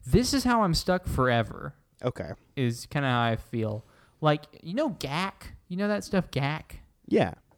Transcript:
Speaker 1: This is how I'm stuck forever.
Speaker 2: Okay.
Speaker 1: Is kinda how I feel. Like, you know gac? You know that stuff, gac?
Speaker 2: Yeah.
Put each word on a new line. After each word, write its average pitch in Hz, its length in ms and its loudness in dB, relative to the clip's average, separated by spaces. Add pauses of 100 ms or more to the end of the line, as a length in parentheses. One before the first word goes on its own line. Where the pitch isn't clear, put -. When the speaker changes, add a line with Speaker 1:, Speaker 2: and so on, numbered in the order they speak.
Speaker 1:
This 220 260 4
is 262 120 2
how 240 180 4
I'm 170 100 4
stuck 180 320 0
forever. 123 680 0 (280)
Speaker 2:
Okay. 123 280 -6 (240)
Speaker 1:
Is 120 320 -2
kinda 143 220 -4
how 123 120 2
I 117 140 2
feel. 107 480 -6 (380)
Like, 156 240 2 (180)
you 165 100 -10
know 285 240 0
gac? 160 560 -6 (140)
You 175 100 -8
know 208 120 -2
that 208 160 -2
stuff, - 260 -2
gac? 139 480 -2 (260)
Speaker 2:
Yeah. 147 280 2 (240)